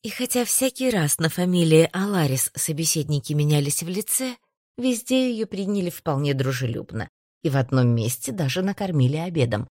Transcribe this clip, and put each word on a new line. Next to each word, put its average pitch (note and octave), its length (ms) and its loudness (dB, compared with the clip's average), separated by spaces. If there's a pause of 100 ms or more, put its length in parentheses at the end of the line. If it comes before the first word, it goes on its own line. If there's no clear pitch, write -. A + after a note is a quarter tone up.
И A3 80 -12
хотя B3 360 -2
всякий C4 440 0
раз E3 300 0
на D#3+ 100 0
фамилии E3+ 640 4
Аларис F3+ 640 0
собеседники D3+ 760 -2
менялись D3 500 2
в E3 40 -8
лице, A3+ 480 -4 (420)
везде B3+ 520 2
ее A3 160 -2
приняли G3 440 -2
вполне C#3+ 440 -2
дружелюбно B2+ 760 -4 (360)
и E3 60 0
в C#3 80 2
одном B2+ 320 2
месте A#2 420 -2
даже F3 320 -2
накормили D#3+ 540 0
обедом. D#3 540 -2